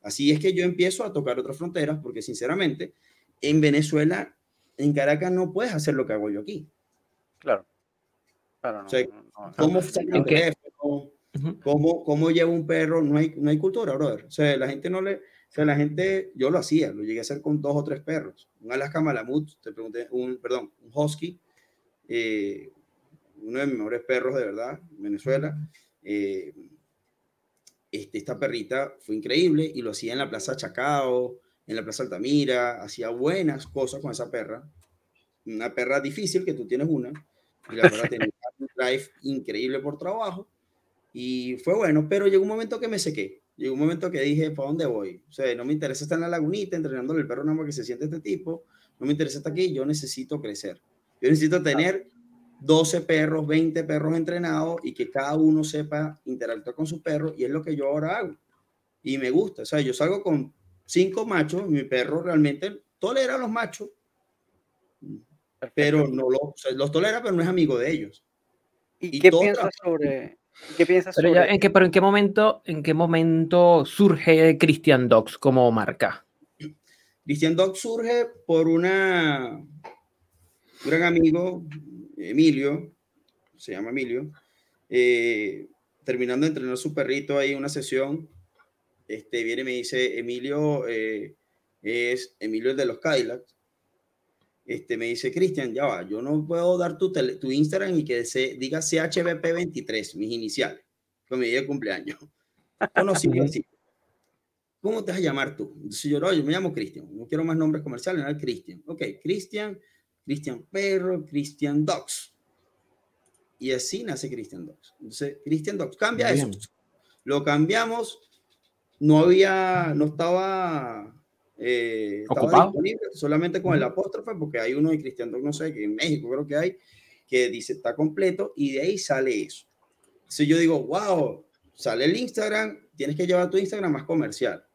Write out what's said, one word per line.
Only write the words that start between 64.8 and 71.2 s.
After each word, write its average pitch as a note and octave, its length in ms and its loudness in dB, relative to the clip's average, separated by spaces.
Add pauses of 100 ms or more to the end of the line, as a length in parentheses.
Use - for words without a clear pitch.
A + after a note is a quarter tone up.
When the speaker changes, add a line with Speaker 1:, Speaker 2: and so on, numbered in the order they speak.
Speaker 2:
Perfecto. D3 400 2
Speaker 1:
pero C#3+ 100 4
no C3 200 0
lo, C3 100 4
o D3 180 -6
sea, C3+ 160 -6
los C3+ 180 0
tolera, G#3+ 320 2
pero G#3 120 0
no E3+ 80 2
es E3+ 60 2
amigo D#3 300 2
de C3 120 0
ellos. A2 340 -6 (720)
Speaker 2:
¿Y F3 120 -6
Speaker 1:
Y D3 100 -4
Speaker 2:
qué F#3 100 12
Speaker 1:
todos E3+ 140 6
Speaker 2:
piensas G3 360 2
Speaker 1:
trabajan. - 0 -
Speaker 2:
sobre, D3 580 -2 (380)
qué E3+ 100 6
piensas F3+ 300 4
Speaker 3:
Pero D#3+ 120 6